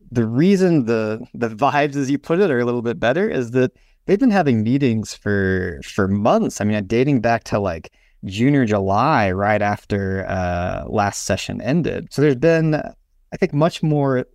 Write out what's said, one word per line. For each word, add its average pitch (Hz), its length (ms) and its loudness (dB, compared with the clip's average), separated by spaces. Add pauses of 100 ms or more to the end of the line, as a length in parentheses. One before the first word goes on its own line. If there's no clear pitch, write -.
(120)
the 120 140 0
reason 170 600 4
the, 110 480 -2
the 120 160 -2
vibes, 139 480 0
as 135 120 -2
you 139 80 0
put 165 220 -2
it, 202 100 4
are 127 100 2
a 120 60 0
little 120 160 -2
bit 113 200 -4
better 160 280 0
is 120 220 -4
that 127 220 2 (320)
they've 190 120 2
been 254 140 4
having 143 320 2
meetings 117 500 0
for, 95 680 -2
for - 240 -2
months. 120 540 0
I - 20 -2
mean, 107 240 -2
dating 127 320 2
back 117 260 0
to, 113 140 -2
like, 87 320 -6 (320)
June 113 320 0
or 135 100 2
July, 104 680 2
right 104 280 0
after, 98 680 -4
uh, 92 580 -4
last - 380 -2
session 98 340 -4
ended. 123 520 -2
So - 100 -2
there's 147 160 4
been, 160 380 2
I - 640 -12
think, 180 160 -2
much 151 300 0
more 139 520 0